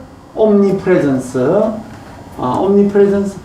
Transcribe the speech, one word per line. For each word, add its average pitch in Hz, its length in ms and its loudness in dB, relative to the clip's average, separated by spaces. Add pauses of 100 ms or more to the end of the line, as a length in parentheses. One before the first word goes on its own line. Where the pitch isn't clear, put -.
(360)
옴니프레전스. 180 1300 2 (760)
아, 127 220 -4
옴니프레전스. 202 840 2